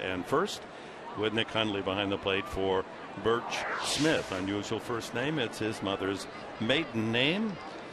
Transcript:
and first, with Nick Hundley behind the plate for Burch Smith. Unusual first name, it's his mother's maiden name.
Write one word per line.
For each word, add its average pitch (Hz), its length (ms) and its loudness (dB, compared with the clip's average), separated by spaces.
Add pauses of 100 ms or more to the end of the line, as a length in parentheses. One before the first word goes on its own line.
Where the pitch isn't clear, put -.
and 92 240 -2
first, 175 380 2 (560)
with 107 140 2
Nick 110 180 2
Hundley 107 320 2
behind 98 280 2
the 98 60 0
plate 98 300 0
for 95 360 2 (400)
Burch 117 360 2 (240)
Smith. 143 480 2
Unusual 101 480 0
first 113 340 -4
name, 139 240 0
it's 117 220 -2
his 110 240 0
mother's 95 420 0 (340)
maiden 113 520 2
name. 170 440 2 (380)